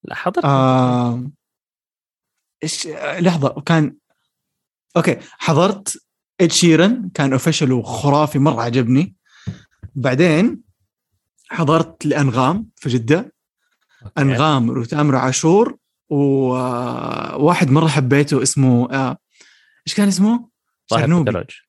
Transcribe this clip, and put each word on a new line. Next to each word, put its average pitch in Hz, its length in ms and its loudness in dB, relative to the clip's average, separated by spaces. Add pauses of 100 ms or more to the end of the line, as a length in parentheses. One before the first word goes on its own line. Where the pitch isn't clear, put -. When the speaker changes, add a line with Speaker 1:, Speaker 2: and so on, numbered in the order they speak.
Speaker 1:
لا، - 120 -14
حضرت. 190 300 -4
Speaker 2:
آه، 127 840 0 (1300)
إيش، 156 240 -8 (320)
لحظة، 165 420 -2
كان، 160 340 0 (1000)
أوكي، 151 200 0 (140)
حضرت 180 640 -2 (440)
إد 165 100 2
Sheeran، 180 640 2
كان 139 180 -2
official 135 400 0
وخرافي، 139 680 0
مرة 135 220 2
عجبني. 127 540 0 (800)
بعدين 156 680 2 (880)
حضرت 160 560 -2
لأنغام 139 720 0
في - 140 -8
جدة. 127 440 0 (680)
Speaker 1:
أوكي. 113 180 -6
Speaker 2:
أنغام 135 480 2
وتامر 131 460 -2
عاشور، 160 640 0 (320)
وواحد 127 1600 -2
مرة 160 160 4
حبيته 139 560 0
اسمه، 127 480 2
آه، 135 260 -4 (680)
إيش - 80 -8
كان 202 120 2
اسمه؟ 214 420 0 (400)
Speaker 1:
طاهر 113 120 0
Speaker 2:
شرنوبي. 160 280 2
Speaker 1:
الدرج. 85 200 -6 (200)